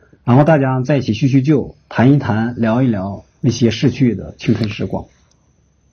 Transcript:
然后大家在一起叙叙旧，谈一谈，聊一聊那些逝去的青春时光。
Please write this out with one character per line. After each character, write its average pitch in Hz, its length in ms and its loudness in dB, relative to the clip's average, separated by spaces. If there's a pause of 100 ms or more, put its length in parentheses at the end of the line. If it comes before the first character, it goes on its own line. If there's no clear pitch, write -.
(240)
然 120 120 4
后 143 60 6
大 156 160 4
家 131 220 0
在 135 180 0
一 - 20 -4
起 110 140 -2
叙 131 140 0
叙 135 140 2
旧， 135 340 -2 (120)
谈 123 240 4
一 147 60 4
谈， 117 380 -4
聊 113 260 0
一 135 60 0
聊 98 360 -6 (160)
那 131 100 0
些 117 200 2
逝 117 200 0
去 117 260 0
的 78 200 -14
青 - 200 -2
春 107 120 -4
时 107 160 -8
光。 85 220 -8 (880)